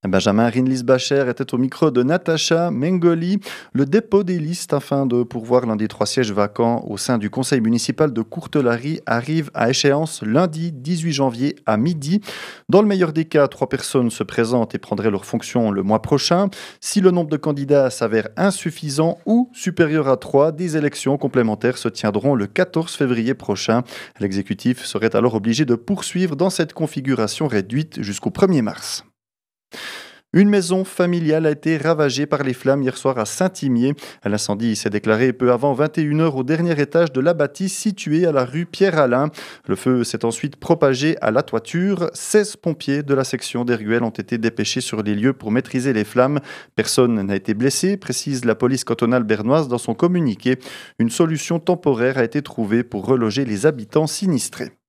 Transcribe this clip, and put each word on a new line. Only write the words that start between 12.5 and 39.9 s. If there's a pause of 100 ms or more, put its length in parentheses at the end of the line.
Dans
le
meilleur
des
cas,
trois
personnes
se
présentent
et
prendraient
leur
fonction
le
mois
prochain. (320)
Si
le
nombre
de
candidats
s'avère
insuffisant
ou
supérieur
à
trois,
des
élections
complémentaires
se
tiendront
le
quatorze
février
prochain. (380)
L'exécutif
serait
alors
obligé
de
poursuivre
dans
cette
configuration
réduite
jusqu'au
premier
mars. (1300)
Une
maison
familiale
a
été
ravagée
par
les
flammes
hier
soir
à
Saint-Imier. (300)
L'incendie
s'est
déclaré
peu
avant
vingt
et
une
heures
au
dernier
étage
de
la
bâtisse
située
à
la
rue
Pierre-Alain. (360)
Le
feu